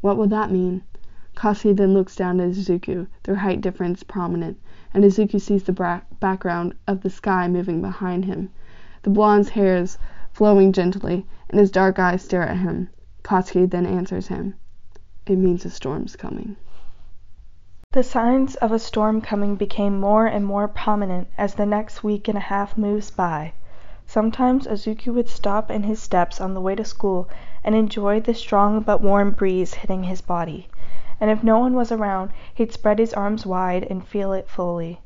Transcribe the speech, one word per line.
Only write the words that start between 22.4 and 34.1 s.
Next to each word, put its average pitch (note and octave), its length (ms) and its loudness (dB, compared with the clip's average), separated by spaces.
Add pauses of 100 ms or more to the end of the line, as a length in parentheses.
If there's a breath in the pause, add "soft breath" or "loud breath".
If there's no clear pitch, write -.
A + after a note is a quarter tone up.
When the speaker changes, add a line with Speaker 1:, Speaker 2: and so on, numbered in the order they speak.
Speaker 2:
half G3+ 360 -2
moves G#3 340 -2
by. E3 420 -4 (520 soft breath)
Sometimes B3+ 640 0
Izuku A3 460 -2
would A#3 160 2
stop G#3 400 4
in G#3+ 140 0
his A3 180 -2
steps F3 400 0
on F#3+ 120 -2
the F#3+ 80 -4
way F#3+ 140 0
to G#3+ 100 -4
school F#3 440 2 (340 loud breath)
and G#3+ 120 2
enjoy G#3 440 2
the A3+ 140 0
strong G#3 480 2
but G#3 200 4
warm G3+ 300 8
breeze F#3 420 2
hitting F#3+ 300 0
his F#3 180 0
body. F3 460 -4 (520 loud breath)
And G#3+ 100 4
if G#3+ 140 2
no A3 160 6
one B3+ 160 2
was A#3+ 160 0
around, G3 400 -2 (220 loud breath)
he'd A3+ 180 0
spread G#3 260 2
his A3+ 160 2
arms G#3 320 -2
wide F#3 440 -2
and F#3 180 -8
feel G3 260 -4